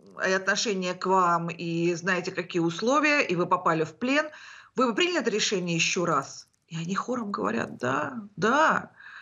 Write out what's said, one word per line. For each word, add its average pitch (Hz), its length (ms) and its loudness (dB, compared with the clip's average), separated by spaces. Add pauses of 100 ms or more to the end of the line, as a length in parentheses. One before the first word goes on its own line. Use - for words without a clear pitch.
(260)
и 190 60 2
отношение 190 640 0
к 185 140 -8
вам, 175 420 4
и 170 460 0
знаете, 180 360 -2
какие 175 300 -4
условия, 269 600 2
и 175 140 0
вы 170 120 2
попали 180 360 2
в 156 120 -8
плен, 294 340 0 (480)
вы 254 100 4
бы 220 80 -2
приняли 349 240 2
это 226 100 0
решение 180 460 0
еще 165 300 0
раз? 147 420 -2 (220)
И 165 80 -8
они 165 180 -6
хором 226 360 -4
говорят: 214 460 -4
«Да, 269 360 -2 (240)
да». 247 540 2 (300)